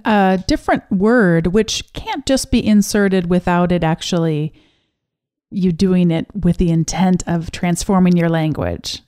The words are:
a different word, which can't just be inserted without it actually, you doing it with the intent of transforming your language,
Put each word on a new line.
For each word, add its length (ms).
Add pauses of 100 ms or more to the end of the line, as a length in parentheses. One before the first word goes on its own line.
a 420
different 420
word, 580
which 440
can't 320
just 260
be 160
inserted 600
without 420
it 140
actually, 720 (960)
you 220
doing 380
it 240
with 240
the 120
intent 560
of 260
transforming 640
your 120
language, 800